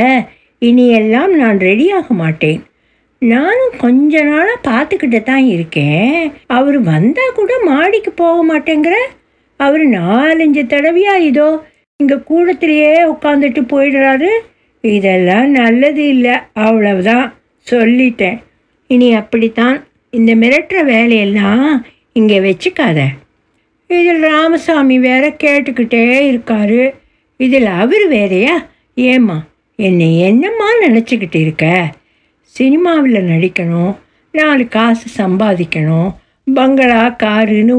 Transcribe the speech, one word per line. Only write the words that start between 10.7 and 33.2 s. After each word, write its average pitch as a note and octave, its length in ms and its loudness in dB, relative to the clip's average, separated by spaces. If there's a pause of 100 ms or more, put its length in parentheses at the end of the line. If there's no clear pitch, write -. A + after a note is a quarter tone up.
இதோ D#4 460 0 (340)
இங்க C#4 180 0
கூடத்திலேயே D4+ 800 0 (120)
உட்காந்துட்டு D4 560 -2
போயிடுறாரு. C4+ 680 0 (520)
இதெல்லாம் G3 680 0
நல்லது C4+ 580 0
இல்ல, B3 460 0
அவ்வளவுதான் A3 800 0 (360)
சொல்லிட்டேன். A#3 720 0 (460)
இனி B3 260 2
அப்படித்தான், A3+ 760 -2 (220)
இந்த A3+ 260 2
மிரட்டுற D4+ 480 0
வேலையெல்லாம் A3+ 1000 0 (280)
இங்க G#3+ 220 2
வச்சுக்காத." F#3+ 680 -2 (880)
இதில் F4 340 0
ராமசாமி D#4 760 0
வேற B3+ 300 2
கேட்டுக்கிட்டே C#4 720 -2 (280)
இருக்காரு. A#3 640 -2 (440)
இதில் C4 280 2
அவர் A#3+ 420 0
வேறையா? A3 580 0 (300)
ஏம்மா, B3 480 0 (320)
என்னை E3+ 440 0
என்னம்மா D#4+ 460 0 (220)
நினச்சிக்கிட்டு A3+ 480 -2
இருக்க? D#3 540 -2 (520)
சினிமாவில் D4 720 0
நடிக்கணும், F3 840 -2 (360)